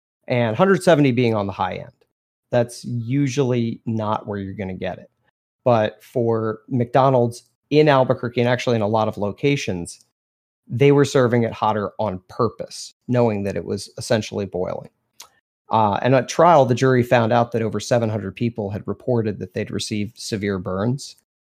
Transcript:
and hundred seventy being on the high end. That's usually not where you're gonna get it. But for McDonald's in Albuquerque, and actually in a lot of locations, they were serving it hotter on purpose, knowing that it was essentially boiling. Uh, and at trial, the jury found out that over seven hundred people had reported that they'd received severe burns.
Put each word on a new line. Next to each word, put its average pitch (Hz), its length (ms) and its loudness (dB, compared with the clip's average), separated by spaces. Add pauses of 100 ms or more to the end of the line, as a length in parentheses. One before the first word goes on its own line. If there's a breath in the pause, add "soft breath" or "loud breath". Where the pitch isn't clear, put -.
(280)
and 120 300 0
hundred 190 260 4
seventy 147 280 4
being 120 220 2
on 101 140 -2
the 98 60 -8
high 92 220 -4
end. 92 180 -14 (580)
That's 120 320 -2
usually 123 1040 -2
not 110 420 -4
where 104 120 -6
you're 95 140 -10
gonna 95 200 -8
get 90 240 -8
it. - 120 -20 (540)
But 113 400 0
for 113 640 -4
McDonald's 123 760 2 (260)
in 151 180 4
Albuquerque, 127 540 2
and 120 80 2
actually 123 260 0
in 113 60 0
a 101 60 0
lot 110 200 0
of 107 100 -6
locations, 101 840 -4 (680)
they 139 240 4
were 143 140 6
serving 123 380 4
it 107 100 -2
hotter 107 460 -2
on 98 280 -4
purpose, - 640 -6 (140)
knowing 117 360 0
that 98 120 -4
it 90 80 -4
was 104 340 -8
essentially 104 480 -2
boiling. - 440 -8 (800 loud breath)
Uh, 107 320 2
and 123 140 2
at 123 120 2
trial, 165 380 6
the 123 100 0
jury 131 260 4
found 120 300 2
out 120 220 2
that 113 80 -2
over 107 180 -4
seven 117 300 0
hundred 101 260 -6
people 117 340 -4
had 101 160 -8
reported 104 540 -4
that 95 140 -12
they'd 107 180 -6
received 104 480 -6
severe 101 400 -4
burns. 98 560 -6 (340)